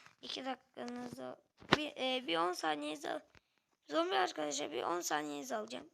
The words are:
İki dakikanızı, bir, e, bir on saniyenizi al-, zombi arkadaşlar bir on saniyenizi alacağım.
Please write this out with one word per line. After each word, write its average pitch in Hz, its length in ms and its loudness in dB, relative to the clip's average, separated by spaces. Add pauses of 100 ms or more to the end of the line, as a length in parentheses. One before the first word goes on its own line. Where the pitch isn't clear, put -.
(220)
İki 262 240 -4
dakikanızı, 247 880 -6 (420)
bir, 294 200 -4
e, 262 300 0
bir 330 100 4
on 349 160 4
saniyenizi 302 560 0
al-, - 180 -4 (600)
zombi 339 280 2
arkadaşlar 302 560 2
bir 123 120 0
on 170 180 0
saniyenizi 147 540 0
alacağım. 127 380 -6